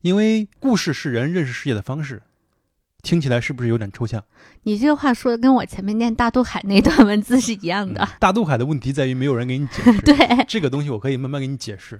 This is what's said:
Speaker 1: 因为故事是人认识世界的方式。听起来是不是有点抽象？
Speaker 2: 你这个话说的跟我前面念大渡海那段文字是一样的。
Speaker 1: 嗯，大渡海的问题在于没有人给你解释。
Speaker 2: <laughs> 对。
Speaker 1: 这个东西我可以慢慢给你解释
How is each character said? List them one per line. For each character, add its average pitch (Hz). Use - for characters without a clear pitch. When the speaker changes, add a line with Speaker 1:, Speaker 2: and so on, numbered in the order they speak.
Speaker 1:
因 180
为 220
故 262
事 170
是 135
人 123
认 175
识 123
世 -
界 135
的 104
方 143
式。 135
听 170
起 139
来 120
是 135
不 123
是 120
有 113
点 101
抽 117
象？ 107
Speaker 2:
你 208
这 262
个 302
话 277
说 247
的 233
跟 254
我 233
前 -
面 208
念 233
大 233
渡 262
海 226
那 196
段 269
文 208
字 240
是 240
一 190
样 185
的。 -
Speaker 1:
嗯， 196
大 190
渡 208
海 143
的 120
问 147
题 131
在 135
于 131
没 127
有 139
人 117
给 127
你 143
解 -
释。 214
Speaker 2:
<laughs> -
对。 269
Speaker 1:
这 220
个 143
东 135
西 147
我 120
可 135
以 131
慢 131
慢 139
给 135
你 135
解 107
释 -